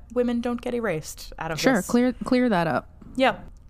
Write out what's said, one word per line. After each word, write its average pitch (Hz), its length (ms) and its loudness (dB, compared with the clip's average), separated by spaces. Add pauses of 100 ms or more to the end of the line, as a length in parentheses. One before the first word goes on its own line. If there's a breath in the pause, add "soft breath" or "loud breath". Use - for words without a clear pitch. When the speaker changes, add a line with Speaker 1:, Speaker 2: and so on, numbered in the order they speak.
(140)
Speaker 1:
women 240 260 0
don't 240 220 -4
get 247 120 -6
erased 208 640 -6
out 160 140 -6
of 151 80 -4
Speaker 2:
Sure, 262 160 4
Speaker 1:
this. 180 120 2
Speaker 2:
clear, 240 260 4 (100)
clear 247 240 4
that 170 200 4
up. 127 220 -2 (280)
Speaker 1:
Yep. 247 260 2 (260)